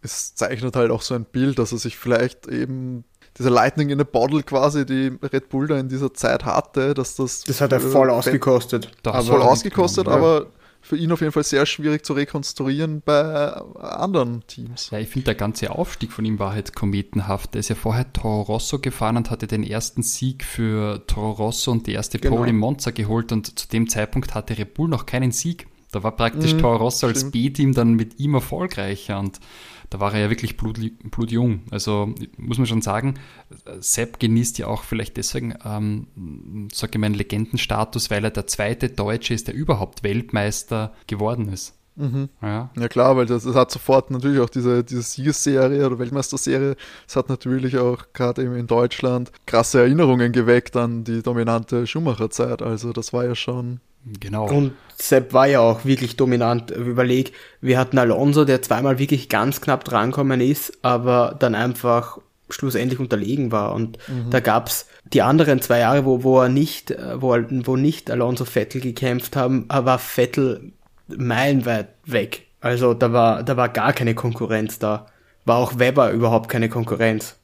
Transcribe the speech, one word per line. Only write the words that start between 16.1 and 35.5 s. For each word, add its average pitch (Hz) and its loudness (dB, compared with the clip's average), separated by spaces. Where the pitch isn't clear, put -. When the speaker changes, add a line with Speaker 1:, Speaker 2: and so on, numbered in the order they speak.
Speaker 3:
von 110 -6
ihm 110 -2
war 98 -4
halt 104 -6
kometenhaft. 98 -4
Er 107 -4
ist - -6
ja 110 0
vorher 110 -2
Toro 107 -2
Rosso 113 -4
gefahren 117 -2
und 117 -2
hatte 110 -6
den 107 -2
ersten - -6
Sieg 131 -4
für 107 -4
Toro 107 -2
Rosso 117 -2
und 117 -2
die 104 -4
erste 107 -6
Speaker 2:
Genau. 135 2
Speaker 3:
Pole 120 0
in 113 2
Monza 120 -2
geholt 113 -2
und 110 -4
zu - -10
dem 113 0
Zeitpunkt 113 -2
hatte 107 -6
Red 104 -8
Bull 165 -2
noch 135 -2
keinen 127 0
Sieg. 170 -6
Da 98 -4
war 110 -2
praktisch 151 2
Speaker 1:
Mhm, 160 2
Speaker 3:
Toro 120 4
Rosso 117 0
als 117 0
Speaker 1:
stimmt. 135 -6
Speaker 3:
B-Team 135 2
dann 117 4
mit 110 0
ihm 143 0
erfolgreicher 104 -4
und 98 -6
da 98 -8
war 101 0
er 107 2
ja 104 2
wirklich 117 -6
blutli-, 110 -6
blutjung. 113 -2
Also 104 -2
muss 120 -4
man 131 2
schon 113 0
sagen, 120 -2
Sepp - -4
genießt 117 2
ja - -6
auch 107 -6
vielleicht - -8
deswegen, 120 -6